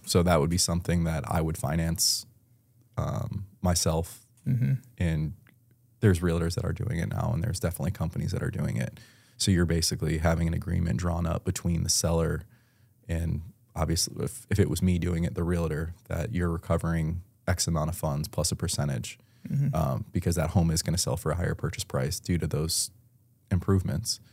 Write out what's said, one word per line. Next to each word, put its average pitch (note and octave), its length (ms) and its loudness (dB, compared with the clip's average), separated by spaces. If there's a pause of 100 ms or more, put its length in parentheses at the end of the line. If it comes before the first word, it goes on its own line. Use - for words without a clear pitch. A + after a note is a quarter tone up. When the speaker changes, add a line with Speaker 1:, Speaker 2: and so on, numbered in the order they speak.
Speaker 1:
So - 180 4
that E2+ 160 6
would D2 100 4
be F2 80 2
something E2+ 460 0
that D#2+ 260 -2
I E2 120 0
would D#2+ 160 -2
finance, E2 680 0 (720)
um, - 480 -4 (160)
myself. E2 640 0 (220)
Speaker 2:
Mm-hmm. C3 260 2 (240)
Speaker 1:
And F2+ 360 0 (680)
there's F#2 200 6
realtors E2+ 360 0
that - 100 -4
are F2 80 -2
doing - 260 -4
it - 100 -2
now, E2 240 -2
and E2 100 -2
there's F2 160 -2
definitely E2+ 320 -2
companies E2+ 400 -4
that - 120 -2
are - 80 -2
doing - 260 -2
it. - 220 -4 (380)
So - 140 2
you're F2 140 6
basically E2 540 0
having E2 280 2
an E2 60 0
agreement E2+ 440 0
drawn E2+ 280 0
up E2+ 200 -2
between F2 380 0
the F2 60 -2
seller E2 540 2 (680)
and E2 320 -2 (340)
obviously - 480 -2
if, - 260 -8
if - 100 2
it G2 100 6
was - 120 -2
me F2+ 160 4
doing E2+ 280 0
it, - 100 -4
the F2 80 0
realtor, E2 500 -2 (140)
that E2+ 260 -4
you're F2 160 0
recovering E2 720 0 (260)
X F#2 200 2
amount D#2+ 220 0
of - 80 -6
funds D2+ 320 -2
plus - 220 -2
a - 40 -2
percentage, - 600 -2 (320)
Speaker 2:
Mm-hmm. C#3+ 260 0
Speaker 1:
um, C#2+ 380 0
because E2+ 220 2
that D#2+ 160 0
home E2 200 4
is D#2 100 0
gonna D#2+ 160 0
sell - 200 0
for - 140 -4
a D#2 40 0
higher E2+ 180 -2
purchase - 300 -6
price C#2 380 -4
due F2+ 160 0
to D#2 100 -2
those D#2 440 -2 (600)
improvements. - 720 0 (120)